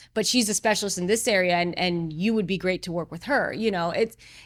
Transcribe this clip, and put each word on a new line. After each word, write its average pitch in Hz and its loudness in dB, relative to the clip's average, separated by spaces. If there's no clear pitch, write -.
but 220 0
she's 233 2
a 214 0
specialist 208 0
in 180 -2
this 220 0
area, 180 4
and, 175 0
and 170 -2
you 185 0
would 220 2
be 190 0
great 180 -2
to 175 -6
work 165 -4
with 170 -12
her." 240 0
You 220 0
know, 175 0
it's, 226 0